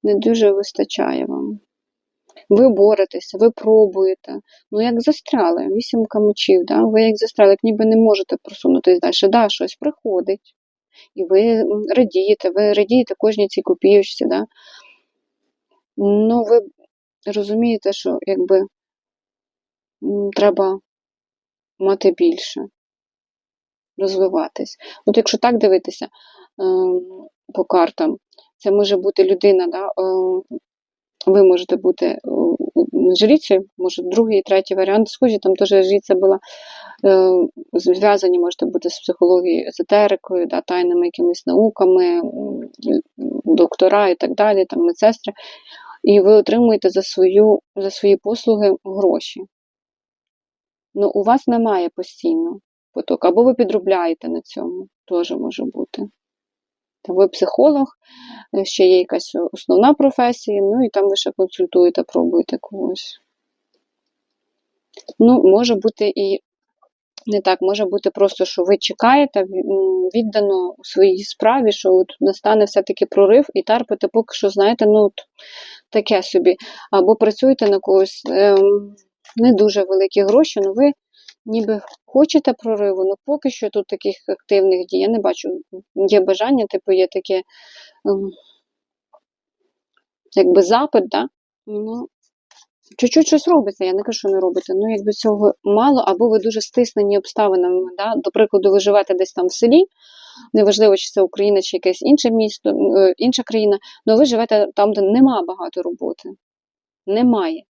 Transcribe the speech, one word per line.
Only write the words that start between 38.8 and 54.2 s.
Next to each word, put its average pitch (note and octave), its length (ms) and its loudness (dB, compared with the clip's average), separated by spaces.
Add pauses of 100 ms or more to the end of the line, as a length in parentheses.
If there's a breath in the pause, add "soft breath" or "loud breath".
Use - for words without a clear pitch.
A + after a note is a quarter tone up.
з - 100 -16
психологією, F3 680 0
езотерикою, G3 800 0
да, F3 140 -4
тайними F3 460 -2
якимись F3 400 -4
науками, F#3 580 2
м, - 560 -6 (840)
доктора G3 640 2
і F3+ 60 0
так - 200 -6
далі, G#3 300 0
там, - 160 -6
медсестри, G3 520 0 (720 loud breath)
і G3+ 180 4
ви G3 120 4
отримуєте G#3+ 580 2
за F#3+ 120 -4
свою, G3 580 2 (160)
за G3 140 -6
свої G3+ 260 2
послуги G#3 680 -2
гроші. F#3+ 560 -4 (1500)
Ну, G3+ 160 0
у G3+ 120 -4
вас A#3 240 0
немає A3 420 -2
постійно F3+ 720 -6 (360)
потоку, - 320 -2
або F#3 160 2
ви B3+ 100 4
підробляєте F#3 760 -2